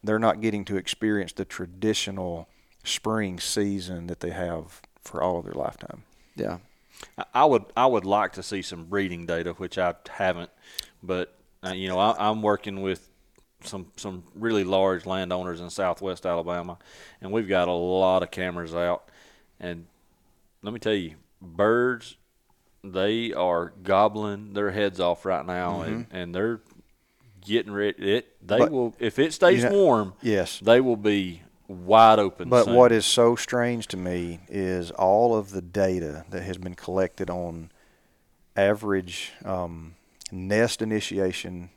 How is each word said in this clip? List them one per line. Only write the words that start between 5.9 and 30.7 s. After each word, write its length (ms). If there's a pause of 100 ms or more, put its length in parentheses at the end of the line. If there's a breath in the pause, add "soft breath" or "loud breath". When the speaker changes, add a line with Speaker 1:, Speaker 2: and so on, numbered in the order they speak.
Speaker 2:
Yeah. 220 (580 loud breath)
Speaker 3:
I, 160
I 140
would, 180 (100)
I 120
would 180
like 300
to 80
see 180
some 240
breeding 400
data, 300
which 240
I 160 (160)
haven't, 400 (520 loud breath)
but, 320 (300)
uh, 80
you 160
know, 100
I, 300
I'm 140
working 400
with 260 (540)
some, 240 (100)
some 280 (100)
really 300
large 420
landowners 560
in 80
Southwest 560
Alabama, 500 (460 loud breath)
and 100
we've 160
got 200
a 40
lot 500
of 80
cameras 440
out. 340 (500 soft breath)
And 280 (760)
let 120
me 60
tell 120
you, 220 (260)
birds, 800 (640)
they 500
are 400 (100)
gobbling 720
their 200
heads 280
off 240
right 220
now, 340
and, 260
Speaker 1:
Mm-hmm. 100
Speaker 3:
and 180
they're 260 (800)
getting 320
ready. 440
It, 200 (100)
they 120
Speaker 1:
But, 120
Speaker 3:
will, 280
if 200
it 140
stays 300
Speaker 1:
you 80
know, 40
Speaker 3:
warm, 460
Speaker 1:
yes. 400
Speaker 3:
they 220